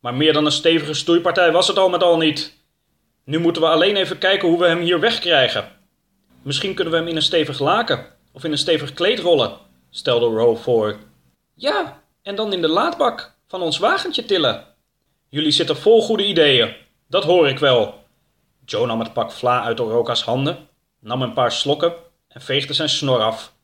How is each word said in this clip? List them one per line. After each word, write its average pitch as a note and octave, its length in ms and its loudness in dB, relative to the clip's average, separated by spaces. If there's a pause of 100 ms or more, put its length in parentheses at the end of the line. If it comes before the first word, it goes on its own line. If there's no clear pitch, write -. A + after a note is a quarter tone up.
maar B2 140 -8
meer D3+ 180 4
dan D3+ 120 2
een D3 80 0
stevige D#3 420 0
stoeipartij E3+ 580 2
was F#3 160 2
het G3 100 0
al F#3+ 100 4
met F3+ 140 0
al F3 140 4
niet. D#3 380 -2 (720)
Nu D3+ 140 -4
moeten E3 240 0
we D#3+ 60 2
alleen F3 280 2
even F#3 220 -4
kijken F#3+ 300 0
hoe E3+ 100 2
we F3+ 80 2
hem E3+ 140 2
hier E3+ 200 0
wegkrijgen. D3+ 680 0 (760)
Misschien F#3 320 -6
kunnen E3+ 180 -2
we E3 60 2
hem E3 100 -2
in E3 80 -4
een D3+ 60 -2
stevig D3+ 360 0
laken E3 480 0 (260)
of C3+ 120 -20
in D#3+ 80 -4
een C#3+ 60 -2
stevig D3+ 340 0
kleed G#3+ 260 0
rollen," D#3 380 2 (340)
stelde A#2+ 360 0
Ro A2+ 280 2
voor. A2 440 0 (560)
"Ja, F#4 480 -4 (200)
en G3+ 120 -10
dan G#3 180 -4
in F3+ 80 -2
de E3 80 0
laadbak B3 680 -2 (100)
van F#3 160 -10
ons D#3+ 160 -4
wagentje C4+ 460 -2
tillen." D3+ 400 0 (640)
"Jullie D3+ 220 -2
zitten E3+ 260 0
vol A3 260 4
goede G#3 240 -2
ideeën, D3 480 2 (340)
dat F#3+ 160 -2
hoor E3 240 4
ik C3 100 -4
wel." B2+ 460 2 (600)
Joe A2 220 -2
nam A2+ 120 -4
het A2 140 -8
pak - 200 -4
vla B2 300 -2
uit A#2 180 -4
Oroka's A#2 420 -2
handen, C3+ 460 -4 (320)
nam B2+ 220 -6
een A#2+ 100 -6
paar A#2+ 200 0
slokken E3+ 420 -2 (340)
en C3 120 -20
veegde C#3 320 -4
zijn D#3 160 -2
snor C3 320 0
af. A2 440 -4